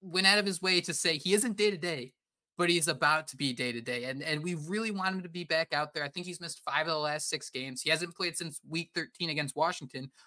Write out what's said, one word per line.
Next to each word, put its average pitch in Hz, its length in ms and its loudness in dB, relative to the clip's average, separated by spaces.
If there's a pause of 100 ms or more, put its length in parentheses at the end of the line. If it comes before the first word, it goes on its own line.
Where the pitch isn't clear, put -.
went 190 260 2
out 202 120 8
of 202 80 2
his 185 160 -2
way 185 180 4
to 160 140 -4
say 165 240 2
he 180 160 2
isn't 208 240 2
day-to-day, 170 560 0 (420)
but 175 140 4
he's 170 180 4
about 156 400 4
to - 80 -14
be 139 160 0
day-to-day. 123 520 -4
And, 135 180 -6
and 151 200 -2
we 175 120 -2
really 196 360 -4
want 190 260 -2
him 185 60 -4
to 175 60 -10
be 170 160 -8
back 160 300 0
out 147 180 0
there. 151 100 -4
I 143 60 -4
think 175 160 -8
he's 175 160 -8
missed 165 240 -10
five 156 220 0
of 165 80 0
the 156 40 0
last 151 300 -2
six - 220 -4
games. 131 320 -8
He 151 80 0
hasn't 165 260 0
played 175 220 -4
since 165 280 -8
week 165 280 -4
thirteen 170 340 -4
against 147 260 -2
Washington. 147 560 -2 (160)